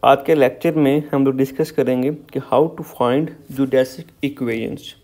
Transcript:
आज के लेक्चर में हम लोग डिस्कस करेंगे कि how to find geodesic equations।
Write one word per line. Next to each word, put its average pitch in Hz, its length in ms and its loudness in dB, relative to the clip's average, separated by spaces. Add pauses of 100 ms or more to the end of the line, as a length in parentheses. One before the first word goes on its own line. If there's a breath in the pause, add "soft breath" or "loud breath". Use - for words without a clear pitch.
आज 131 240 6
के 165 80 4
लेक्चर 156 400 0
में 147 280 2 (100)
हम 139 140 2
लोग 135 100 0
डिस्कस 135 340 -2
करेंगे 127 400 0 (220)
कि 139 100 -6
how 127 180 2 (120)
to 165 160 -12
find 131 420 -2 (220)
geodesic 131 580 -2 (140)
equations। 117 580 -6 (200)